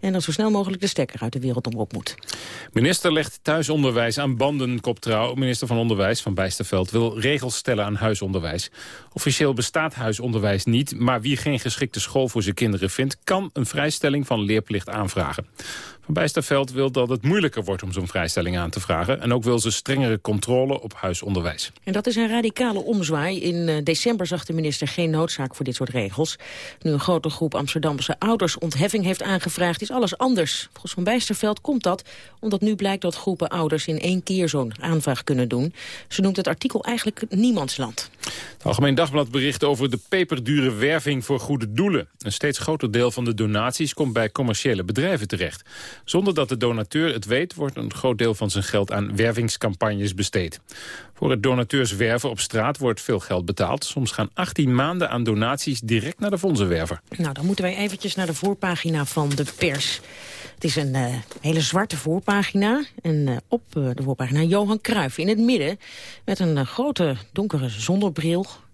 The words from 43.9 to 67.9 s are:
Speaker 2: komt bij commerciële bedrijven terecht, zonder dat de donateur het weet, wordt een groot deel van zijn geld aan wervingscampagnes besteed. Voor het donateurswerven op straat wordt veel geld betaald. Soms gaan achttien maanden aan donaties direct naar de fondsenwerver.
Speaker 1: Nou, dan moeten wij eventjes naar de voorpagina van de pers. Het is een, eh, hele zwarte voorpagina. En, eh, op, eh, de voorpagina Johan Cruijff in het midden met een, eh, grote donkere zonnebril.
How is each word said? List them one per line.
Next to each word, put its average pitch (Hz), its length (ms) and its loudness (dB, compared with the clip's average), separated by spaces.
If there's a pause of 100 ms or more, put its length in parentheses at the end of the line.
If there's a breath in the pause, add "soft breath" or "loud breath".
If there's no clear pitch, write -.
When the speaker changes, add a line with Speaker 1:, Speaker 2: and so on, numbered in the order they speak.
Speaker 2:
komt 135 180 0
bij 110 200 2
commerciële 113 520 0
bedrijven 113 440 -2
terecht, 85 340 -6 (420 loud breath)
zonder 190 300 2
dat 147 140 2
de 131 80 -2
donateur 120 560 0
het 107 120 -4
weet, 135 300 0
wordt 143 220 -4
een 113 180 -6
groot 120 240 0
deel 113 160 4
van 104 160 -2
zijn 98 140 0
geld 101 280 0
aan 101 240 -2
wervingscampagnes 107 1000 0
besteed. 92 460 -2 (540 loud breath)
Voor - 160 0
het 117 120 0
donateurswerven 120 880 2
op 113 100 -6
straat 117 380 0
wordt 120 220 0
veel 107 200 0
geld 90 240 -2
betaald. 90 400 0
Soms - 260 -2
gaan 107 240 -2
achttien 151 400 2
maanden 160 360 2
aan 120 140 0
donaties 113 560 0
direct 117 380 0
naar 208 120 0
de 196 80 0
fondsenwerver. 160 600 2 (160)
Speaker 1:
Nou, 156 180 -2
dan 139 120 -2
moeten 190 180 0
wij 185 120 -2
eventjes 196 380 -4
naar 185 120 -2
de 165 80 -2
voorpagina 170 720 0
van 147 240 0
de 143 160 0 (140)
pers. 143 420 0 (540 loud breath)
Het - 100 -18
is 156 120 2
een, 139 180 0
eh, 131 100 2 (360)
hele 160 200 2
zwarte 175 360 0
voorpagina. 202 880 2 (180)
En, 151 260 2
eh, 123 80 0 (120)
op, 240 140 0 (140)
eh, 139 180 0
de 135 80 -6
voorpagina 135 400 0
Johan 202 380 2
Cruijff 165 380 -2
in 165 100 0
het 214 100 2
midden 208 400 2 (460 loud breath)
met 196 140 -2
een, 165 180 2
eh, 135 100 2
grote 180 500 0 (160)
donkere 156 360 0
zonnebril. 170 800 0 (280)